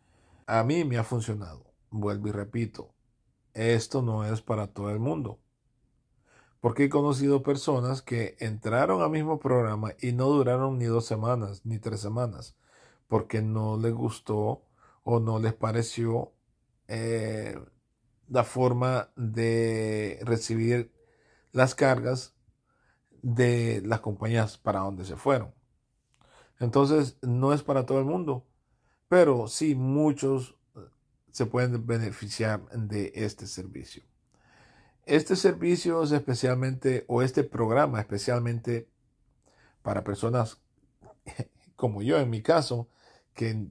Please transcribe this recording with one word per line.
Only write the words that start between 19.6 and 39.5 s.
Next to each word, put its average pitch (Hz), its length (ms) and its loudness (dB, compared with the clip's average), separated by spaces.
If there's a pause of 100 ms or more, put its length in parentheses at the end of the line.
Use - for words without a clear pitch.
recibir 117 720 0 (580)
las 131 240 2
cargas 127 580 0 (880)
de 120 640 2
las 110 140 0
compañías 110 580 -2
para 101 220 -2
donde 95 240 -6
se 95 140 -10
fueron. 135 360 0 (1080)
Entonces, 139 640 2
no 127 300 2
es 147 100 2
para 135 240 0
todo 135 140 2
el 135 60 2
mundo, 151 400 -2 (640)
pero 143 380 6
sí 151 280 0
muchos 135 800 0 (760)
se 123 140 -2
pueden 120 400 0
beneficiar 110 880 -4
de 104 440 -4
este 104 320 -6
servicio. - 560 -14 (1000)
Este 156 300 2
servicio 170 680 2
es 147 80 0
especialmente, 127 960 0
o 123 140 2
este 131 220 2
programa 120 560 2
especialmente, 117 920 -2 (920)